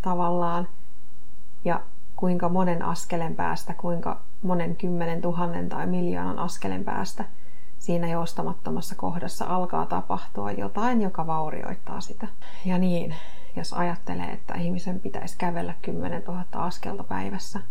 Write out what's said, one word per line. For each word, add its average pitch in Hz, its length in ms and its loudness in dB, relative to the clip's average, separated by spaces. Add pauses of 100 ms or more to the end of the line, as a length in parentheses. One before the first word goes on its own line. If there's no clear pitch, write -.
tavallaan, 175 640 0 (960)
ja 170 160 0 (360)
kuinka 180 320 0
monen 175 340 2
askelen 170 540 0
päästä, 170 380 0
kuinka 170 460 0 (220)
monen 170 340 0
kymmenen 170 460 0
tuhannen 175 460 0
tai - 180 -2
miljoonan 180 520 0
askelen 190 460 0
päästä - 400 0 (540)
siinä 170 300 0
joustamattomassa 165 840 0
kohdassa 180 500 0
alkaa 175 420 0
tapahtua - 640 0
jotain, 208 500 0
joka 175 240 0
vaurioittaa 160 760 0
sitä. 208 280 0 (360)
Ja 180 140 2
niin, 170 360 2 (420)
jos 170 160 0
ajattelee, 175 600 0
että - 220 0
ihmisen 175 460 0
pitäisi - 380 0
kävellä 175 440 0
kymmenentuhatta 170 800 0
askelta 185 400 0
päivässä 190 560 0 (100)